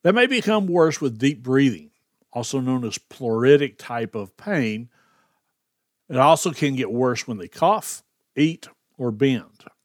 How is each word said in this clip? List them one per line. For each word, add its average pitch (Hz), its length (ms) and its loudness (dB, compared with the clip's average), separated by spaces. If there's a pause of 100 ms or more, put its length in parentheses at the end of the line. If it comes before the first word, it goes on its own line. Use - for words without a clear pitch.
that 180 100 4
may 247 140 4
become 214 400 0
worse 165 340 2
with 123 160 -4
deep 135 240 0
breathing, 127 480 0 (420)
also 120 280 -6
known 127 260 -4
as - 140 -8
pleuritic 131 800 2
type 117 340 -8
of 101 240 -10
pain. 120 520 -4 (1160)
It 127 100 -4
also 160 340 4
can 139 240 -2
get 113 160 -4
worse 123 360 -2
when 110 120 -8
they 87 80 -12
cough, - 560 -2 (320)
eat, 156 320 -2 (280)
or 123 140 -4
bend. 113 540 -2 (220)